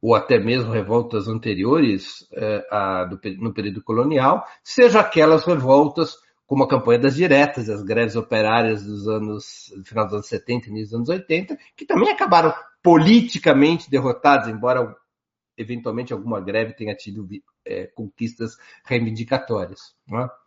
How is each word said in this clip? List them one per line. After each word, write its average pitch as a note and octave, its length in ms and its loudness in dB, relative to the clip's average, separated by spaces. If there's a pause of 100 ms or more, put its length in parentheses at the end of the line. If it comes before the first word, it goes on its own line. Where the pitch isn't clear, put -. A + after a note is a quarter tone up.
ou A2+ 120 2
até A#2+ 240 2
mesmo A2+ 360 -2
revoltas A2 560 -2
anteriores, A2 1040 -2
eh, G#2+ 360 -6
a, F#2+ 360 -2
do F#2 120 -12
pe-, F#2+ 200 -12
no A2 160 -6
período G#2 280 -8
colonial, C3+ 640 0 (160)
seja A#3 380 6
aquelas D#3 460 4
revoltas, D3 720 2 (280)
como C3+ 200 0
a - 20 -12
campanha A#2+ 320 2
das C3 160 2
diretas, C#3+ 540 2
as G#2 120 -6
greves A2 360 -2
operárias A2 680 0
dos G#2 240 -10
anos, G#2+ 680 -8 (120)
final A2 180 -4
dos G2+ 120 -6
anos G#2 120 -8
setenta A#2+ 400 -6
e G#2+ 40 -14
início G#2+ 180 -10
dos A2+ 60 -12
anos A#2+ 140 -6
oitenta, F#3 480 -4 (200)
que - 80 -18
também F#4+ 240 0
acabaram F3+ 440 2 (280)
politicamente E3+ 1080 4
derrotadas, C3 600 0
embora A#2 440 -2 (640)
eventualmente A#2 560 -8
alguma G#2+ 300 -8
greve A2 320 -4
tenha G#2+ 220 -8
tido G#2 300 -16
vi-, F#2+ 180 -18 (200)
eh, F#2 220 -10 (100)
conquistas A2+ 640 -10 (260)
reivindicatórias, A2+ 1120 -6 (120)
não A2 120 -6
é? B2+ 100 -6 (180)